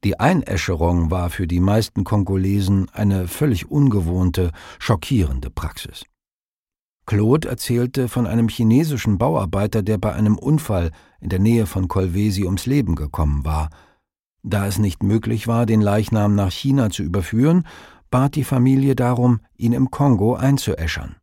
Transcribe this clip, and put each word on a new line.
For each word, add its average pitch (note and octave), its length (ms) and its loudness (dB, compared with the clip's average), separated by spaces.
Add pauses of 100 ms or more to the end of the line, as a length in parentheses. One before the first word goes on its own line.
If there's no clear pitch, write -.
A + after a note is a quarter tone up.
Die G2+ 140 0
Einäscherung F2 920 0
war F2 180 -2
für F2+ 180 -4
die F2 140 0
meisten G#2 440 0
Kongolesen G2 840 0
eine G2 380 0
völlig B2 420 -2
ungewohnte, F#2 800 2 (260)
schockierende C#2 720 -2
Praxis. - 540 -10 (1000)
Claude A2 440 2
erzählte B2 600 -2
von A#2+ 180 -2
einem A2+ 220 0
chinesischen A#2 680 2
Bauarbeiter, G#2 640 0
der G#2 160 -2
bei G#2 140 -2
einem G#2 260 2
Unfall G#2+ 540 -2 (280)
in - 80 -8
der F#2 120 -2
Nähe A2+ 260 4
von F#2 220 -4
Kolwezi F#2+ 560 -2
ums F#2 220 -4
Leben B2 280 0
gekommen D2 500 -2
war. D#2 260 -4 (760)
Da G#2 220 -2
es G2+ 120 -4
nicht G2+ 240 -2
möglich A2 460 0
war, A#2 180 2
den A2 140 2
Leichnam G#2 560 2
nach F#2+ 160 0
China C3+ 380 0
zu - 120 -8
überführen, A2 640 2 (420)
bat C3 280 0
die C#3 80 -2
Familie C3+ 500 2
darum, B2 460 2 (160)
ihn A#2 160 0
im C3 180 0
Kongo A#2+ 460 2
einzuäschern. - 880 -2